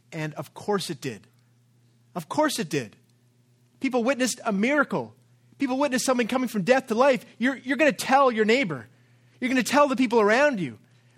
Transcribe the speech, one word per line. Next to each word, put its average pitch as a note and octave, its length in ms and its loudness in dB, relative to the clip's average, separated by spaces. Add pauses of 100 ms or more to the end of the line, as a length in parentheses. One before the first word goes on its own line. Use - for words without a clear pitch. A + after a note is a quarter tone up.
(120)
And D#3 240 -8
of - 180 -12
course - 380 -4
it C#3 100 -10
did. A2+ 240 -10 (880)
Of F3 160 -10
course D4+ 300 -2
it E3 100 -6
did. B2+ 260 -6 (840)
People B3 240 -2
witnessed B3 420 -2
a A3 60 -2
miracle. G3+ 640 -2 (420)
People C4 220 -2
witnessed C4 260 0
something B3 220 0
coming B3+ 200 -2
from G#3 140 -4
death B3+ 260 2
to G#3+ 80 -2
life. B3+ 300 2 (140)
You're, B3+ 160 0
you're C4 220 -6
gonna D4 140 4
tell C4+ 400 2
your A3 140 0
neighbor. G#3 420 0 (520)
You're B3 100 -2
gonna B3+ 140 2
tell D4 240 4
the C4 80 0
people A#3 260 2
around A#3+ 380 4
you B2 180 -6 (400)